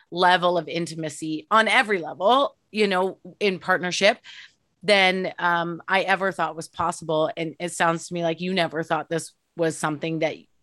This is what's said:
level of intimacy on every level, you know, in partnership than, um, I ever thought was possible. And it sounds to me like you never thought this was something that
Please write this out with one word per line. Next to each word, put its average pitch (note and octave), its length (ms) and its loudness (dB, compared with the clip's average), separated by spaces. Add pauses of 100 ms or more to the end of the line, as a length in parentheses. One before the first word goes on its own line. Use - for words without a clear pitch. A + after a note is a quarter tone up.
(120)
level F3 460 4
of D#3 100 -4
intimacy D#3 840 -6
on A3 180 4
every G#3+ 320 2
level, F3+ 560 2 (160)
you G#3 160 0
know, F#3+ 300 0 (220)
in F#3+ 200 0
partnership F#3 600 0 (640)
than, F#3 560 4
um, E3+ 480 0
I F#3+ 140 2
ever F#3 300 0
thought D#3+ 240 -4
was D#3+ 120 -10
possible. D#3+ 680 -2
And E3 240 -6
it F3 120 -6
sounds E3 360 0
to F3 60 -12
me E3+ 100 -4
like E3 180 -2
you F#3 120 -4
never D#3+ 300 -2
thought D#3 260 -4
this E3 220 -4 (240)
was D#3+ 200 0
something D#3 440 -4
that D#3 160 -2 (260)